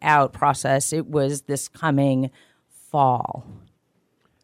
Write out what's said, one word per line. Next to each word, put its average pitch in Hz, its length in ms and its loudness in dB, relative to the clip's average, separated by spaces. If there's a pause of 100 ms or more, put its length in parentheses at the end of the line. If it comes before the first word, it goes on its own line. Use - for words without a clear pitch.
out 147 320 4
process, 139 580 0
it 156 160 -4
was 143 360 -2
this - 260 -8
coming 139 600 0 (600)
fall. 131 560 0 (1000)